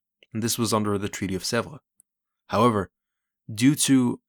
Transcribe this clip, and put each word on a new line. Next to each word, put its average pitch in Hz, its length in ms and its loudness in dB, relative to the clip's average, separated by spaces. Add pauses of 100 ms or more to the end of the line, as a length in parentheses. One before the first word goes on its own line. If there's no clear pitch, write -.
(320)
and 110 100 -6
this 113 160 -2
was 113 160 -2
under 104 240 0
the 98 120 -4
Treaty 95 260 -6
of 90 80 -6
Sèvres. - 360 -6 (680)
However, 107 440 2 (640)
due 131 220 4
to 127 540 2